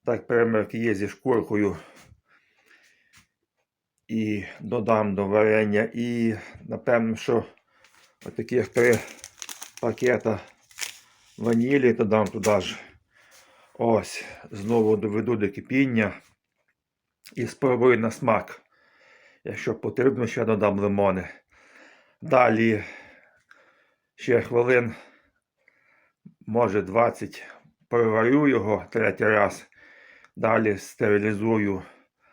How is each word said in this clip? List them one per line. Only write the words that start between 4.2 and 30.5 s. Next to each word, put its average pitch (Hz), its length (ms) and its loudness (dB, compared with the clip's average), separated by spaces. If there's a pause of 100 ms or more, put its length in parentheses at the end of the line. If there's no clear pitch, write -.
додам 107 560 0
до 101 100 -2
варення. 107 680 2
І, 117 420 -2 (340)
напевно, 113 460 0
що 110 300 -2 (800)
отаких 117 420 -4
три 120 320 2 (840)
пакета 113 580 -2 (1000)
ванілі 117 560 2
додам 107 340 2
туди 104 340 0
ж. - 160 -10 (960)
Ось, 113 520 0 (260)
знову 107 460 2
доведу 107 380 -2
до 101 140 0
кипіння. 120 640 0 (1200)
І 117 120 -6
спробую 123 520 2
на 113 120 -2
смак. - 500 -2 (840)
Якщо 107 320 -6
потрібно, 120 520 0
ще 113 180 -4
додам 101 340 2
лимони. 101 500 0 (920)
Далі 113 600 2 (1300)
ще 120 260 0
хвилин, 120 540 0 (1500)
може, 107 340 0
двадцять 110 600 -2 (460)
проварю 117 580 2
його 104 440 0
третій 107 340 0
раз. 104 420 2 (680)
Далі 110 420 0